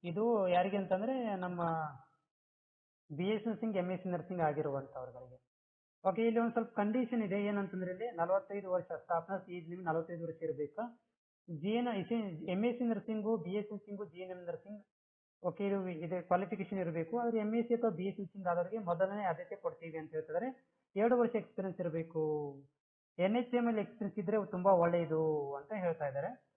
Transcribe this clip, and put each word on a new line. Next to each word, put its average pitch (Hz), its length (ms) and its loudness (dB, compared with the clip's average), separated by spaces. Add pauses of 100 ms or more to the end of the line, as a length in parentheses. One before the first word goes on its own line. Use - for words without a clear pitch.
ಇದು 196 440 2
ಯಾರಿಗೆ 180 280 4
ಅಂತಂದ್ರೆ 208 600 0
ನಮ್ಮ 180 260 -2 (1500)
ಬಿ 170 80 -2
ಎಸ್ 214 220 -2
ನರ್ಸಿಂಗ್, 220 300 -2
ಎಂ 180 140 0
ಎಸ್ 180 120 -4
ಸಿ 190 60 -4
ನರ್ಸಿಂಗ್ 175 340 -2
ಆಗಿರುವಂತವ್ರುಗಳಿಗೆ. 139 1040 -4 (640)
ಓಕೆ, 220 180 2
ಇಲ್ಲಿ 233 140 4
ಒಂದ್ 233 120 2
ಸ್ವಲ್ಪ 233 220 0
ಕಂಡೀಷನ್ 226 480 2
ಇದೆ. 202 220 0
ಏನಂತಂದ್ರೆ 196 460 -2
ಇಲ್ಲಿ 202 260 -6
ನಲವತ್ತೈದು 190 540 0
ವರ್ಷ 180 140 2
ಸ್ಟಾಫ್ 170 460 -2
ನರ್ಸ್ 185 200 -4
ಏಜ್ 175 180 -8
ಲಿಮಿಟ್ 175 200 -6
ನಲವತ್ತೈದು 165 340 0
ವರ್ಷ 165 200 -8
ಇರ್ಬೇಕು. 160 580 -4 (600)
ಜಿ 185 100 0
ಎನ್, 240 180 2 (600)
ಎಂ 190 160 2
ಎಸ್ 240 140 2
ಸಿ 247 60 0
ನರ್ಸಿಂಗು, 220 520 0
ಬಿ 175 140 -4
ಎಸ್ 208 220 -2
ನರ್ಸಿಂಗು, 202 320 -10
ಜಿ 170 140 -16
ಎನ್ 185 120 -10
ಎಂ 180 140 -10
ನರ್ಸಿಂಗ್, 202 400 -10 (580)
ಓಕೆ, - 240 -2
ಇದು, 196 220 0
ಇದು 175 380 -4
ಕ್ವಾಲಿಫಿಕೇಶನ್ 190 520 0
ಇರಬೇಕು. 165 400 0
ಆದ್ರೆ 233 200 0
ಎಂ 214 160 0
ಎಸ್ 233 140 2
ಸಿ 240 60 4
ಅಥವಾ 233 160 2
ಬಿ 175 140 -4
ಎಸ್ 196 160 -4
ನರ್ಸಿಂಗ್ 190 260 -6
ಆದವರಿಗೆ 180 320 0
ಮೊದಲನೇ 190 460 0
ಆದ್ಯತೆ 180 320 -4
ಕೊಡ್ತೀವಿ 165 420 -6
ಅಂತ 156 120 -8
ಹೇಳ್ತಿದ್ದಾರೆ. 160 680 -4 (200)
ಎರಡು 233 220 6
ವರ್ಷ 240 160 4
ಎಕ್ಸ್‌ಪೀರಿಯನ್ಸ್ 190 460 -4
ಇರಬೇಕು, 156 720 -2 (640)
ಎನ್ 196 180 4
ಎಚ್ 240 180 0
ಎಂ 240 120 4
ಅಲ್ಲಿ 220 140 2
ಎಕ್ಸ್‌ಪೀರಿಯನ್ಸ್ - 380 -4
ಇದ್ರೆ 208 320 0
ತುಂಬಾ 185 220 6
ಒಳ್ಳೆಯದು 160 800 4
ಅಂತ 143 180 -8
ಹೇಳ್ತಾ 165 360 0
ಇದ್ದಾರೆ. 147 380 -4 (100)